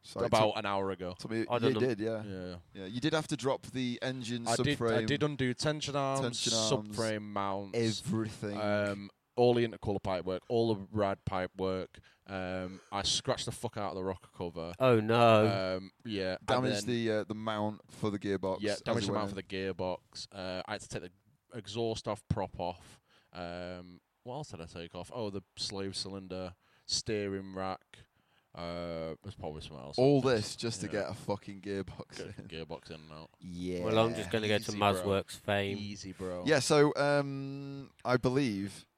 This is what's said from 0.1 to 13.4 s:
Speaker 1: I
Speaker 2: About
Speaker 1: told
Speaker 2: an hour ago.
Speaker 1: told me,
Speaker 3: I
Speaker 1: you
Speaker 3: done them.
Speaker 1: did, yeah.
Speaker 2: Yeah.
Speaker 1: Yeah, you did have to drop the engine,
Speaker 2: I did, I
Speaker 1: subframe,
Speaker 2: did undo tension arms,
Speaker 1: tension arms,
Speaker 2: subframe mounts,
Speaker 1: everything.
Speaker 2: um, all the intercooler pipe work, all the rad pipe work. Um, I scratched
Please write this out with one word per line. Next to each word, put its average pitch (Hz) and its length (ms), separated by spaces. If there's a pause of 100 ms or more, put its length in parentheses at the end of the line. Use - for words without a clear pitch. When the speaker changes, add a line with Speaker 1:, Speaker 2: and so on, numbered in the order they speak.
Speaker 1:
I 120 40
Speaker 2:
About 110 140
Speaker 1:
told 107 180
Speaker 2:
an 107 80
hour 98 240
ago. 90 300
Speaker 1:
told - 120
me, 113 160
Speaker 3:
I - 80
Speaker 1:
you 120 40
Speaker 3:
done 131 140
them. 113 100
Speaker 1:
did, 120 160
yeah. 110 280
Speaker 2:
Yeah. 90 280 (180)
Speaker 1:
Yeah, 95 120
you 110 140
did 156 140
have 156 140
to 147 100
drop 123 300
the 123 340
engine, 120 460
Speaker 2:
I 117 80
did, 120 120
I 147 80
Speaker 1:
subframe, 113 300
Speaker 2:
did 139 160
undo 135 320
tension 147 420
arms, 135 260
Speaker 1:
tension 120 360
arms, 107 400
Speaker 2:
subframe 110 240
mounts, 101 560
Speaker 1:
everything. 107 800
Speaker 2:
um, 101 520 (240)
all 120 180
the 117 140
intercooler 101 340
pipe 90 240
work, 92 220
all 117 260
the 98 80 (100)
rad 98 320
pipe 92 320
work. 95 440 (260)
Um, 92 540 (120)
I 101 120
scratched - 420